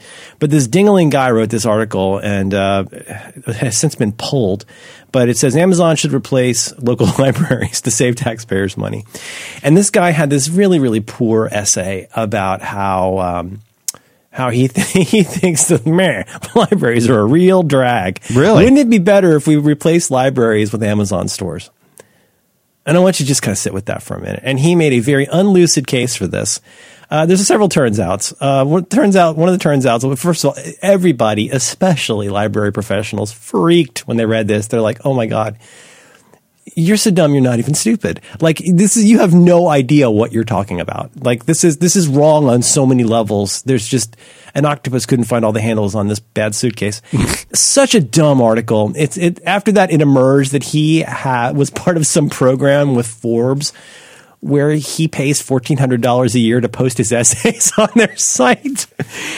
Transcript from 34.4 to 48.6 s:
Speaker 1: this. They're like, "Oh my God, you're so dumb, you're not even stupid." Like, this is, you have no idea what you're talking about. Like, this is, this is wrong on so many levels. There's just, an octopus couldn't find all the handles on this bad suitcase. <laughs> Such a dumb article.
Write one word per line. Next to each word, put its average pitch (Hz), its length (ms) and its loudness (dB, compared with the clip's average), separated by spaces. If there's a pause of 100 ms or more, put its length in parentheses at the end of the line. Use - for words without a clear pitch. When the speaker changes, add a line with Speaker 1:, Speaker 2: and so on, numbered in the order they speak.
Speaker 1:
this. 107 180 -2
They're 117 140 -2
like, 110 240 -2
"Oh 139 100 0
my 117 120 -2
God, 110 320 -4 (1160)
you're 175 220 2
so 220 140 0
dumb, 160 240 2
you're 135 80 2
not 123 160 2
even 120 160 -2
stupid." 208 460 -2 (200)
Like, 165 260 2
this 185 300 2
is, 220 80 2
you 220 140 6
have 175 160 4
no 175 340 6
idea 139 420 2
what 113 220 0
you're 110 120 -2
talking 98 360 -4
about. - 300 -10 (120)
Like, 123 220 -2
this 160 180 -2
is, 160 140 2
this 165 180 0
is 175 140 2
wrong 147 400 4
on 120 140 4
so 135 240 2
many 127 180 2
levels. 107 580 -2
There's 127 240 -2
just, - 300 -4 (380)
an 143 100 -2
octopus 139 400 -2
couldn't 120 220 0
find 117 180 0
all 107 80 2
the 107 80 -2
handles 107 340 -2
on 101 140 -2
this 107 120 -4
bad 107 340 -6
suitcase. 107 480 -4 (100)
<laughs> - 400 -4
Such - 420 0
a 214 60 4
dumb 143 400 2
article. 113 560 0